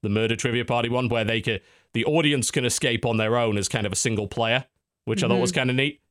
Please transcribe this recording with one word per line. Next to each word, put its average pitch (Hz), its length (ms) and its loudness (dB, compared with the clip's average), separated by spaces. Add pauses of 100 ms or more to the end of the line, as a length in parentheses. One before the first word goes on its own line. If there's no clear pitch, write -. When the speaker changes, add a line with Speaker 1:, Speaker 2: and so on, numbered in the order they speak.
Speaker 1:
the 107 60 -2
Murder 110 260 2
Trivia 117 300 -2
Party 120 240 0
one, 123 200 0
where 117 160 2
they 113 160 -2
can, 107 180 -2 (340)
the 117 120 0
audience 147 460 2
can 135 120 0
escape 120 440 0
on 113 100 0
their 110 200 0
own 113 200 0
as 98 100 -2
kind 110 200 -2
of 98 40 -2
a 98 60 -2
single 107 300 -2
player, 117 380 0 (400)
which 110 180 -2
I - 40 0
thought - 140 4
was 123 100 0
Speaker 2:
Mm-hmm. 170 80 -2
Speaker 1:
kinda 127 140 0
neat. 135 260 0 (120)